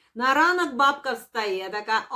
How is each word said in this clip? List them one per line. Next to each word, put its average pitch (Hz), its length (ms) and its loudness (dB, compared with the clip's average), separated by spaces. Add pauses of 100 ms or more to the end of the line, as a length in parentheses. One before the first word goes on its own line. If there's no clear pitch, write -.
(160)
На 254 180 2
ранок 330 400 2
бабка 277 400 2
встає, 196 560 -6
така: 214 460 -4